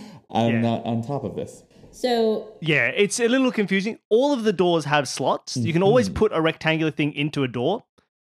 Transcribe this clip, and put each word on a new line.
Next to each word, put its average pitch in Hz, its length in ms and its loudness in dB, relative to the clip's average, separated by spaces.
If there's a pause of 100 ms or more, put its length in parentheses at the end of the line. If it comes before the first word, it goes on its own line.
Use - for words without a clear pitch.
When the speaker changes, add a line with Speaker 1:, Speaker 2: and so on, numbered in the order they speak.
(300)
Speaker 1:
I'm 117 260 0
Speaker 2:
Yeah. 113 60 0
Speaker 1:
not 117 240 -2
on 113 180 -4
top 139 200 -6
of 87 140 -8
this. - 260 -12 (260)
Speaker 3:
So 226 720 -2
Speaker 2:
Yeah, 143 260 2
it's 196 320 0
a 233 80 2
little 254 240 2
confusing. 196 460 -2 (120)
All 262 220 4
of 233 120 0
the 214 100 2
doors 170 320 2
have 143 220 0
slots. - 500 -4
You 127 160 -2
can 170 80 2
always 208 280 4
Speaker 1:
Mm-hmm. - 80 -8
Speaker 2:
put 214 160 2
a 165 80 0
rectangular 160 500 0
thing 151 220 -2
into 147 300 -2
a 127 40 -2
door, 123 380 -4 (440)